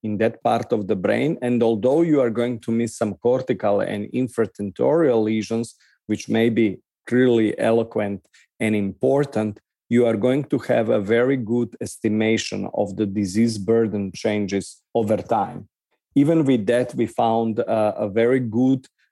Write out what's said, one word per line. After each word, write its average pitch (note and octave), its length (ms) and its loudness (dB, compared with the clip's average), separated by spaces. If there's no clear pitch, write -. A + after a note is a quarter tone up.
in G#2 160 -4
that G2+ 240 -2
part A2+ 300 -2
of G#2 160 -2
the G#2 80 0
brain. A2+ 460 0
And B2 200 0
although A#2 400 2
you D3+ 200 2
are A#2+ 80 2
going A#2+ 320 -2
to A#2 100 -6
miss A#2 260 -2
some G#2 180 -4
cortical A2+ 640 0
and G2+ 300 -4
infratentorial A#2+ 1120 0
lesions, A2 520 -2
which G#2+ 220 -4
may A2+ 200 4
be G#2+ 300 0
clearly A#2+ 540 2
eloquent A2 680 -2
and A2 160 0
important, G#2+ 840 -2
you A#2+ 180 4
are A2 80 2
going B2+ 300 0
to - 120 -2
have A#2 320 0
a A2 100 4
very A#2 380 2
good A#2 440 -2
estimation G#2+ 920 -2
of G2+ 220 -2
the G#2+ 100 0
disease G#2 520 0
burden G#2 560 0
changes G2+ 680 -4
over A2 220 0
time. - 500 -4
Even D3 300 4
with A#2+ 220 2
that, B2 280 0
we A#2+ 100 0
found, A2+ 540 0
uh, G#2+ 360 0
a A2 120 -4
very A#2 320 2
good B2+ 480 0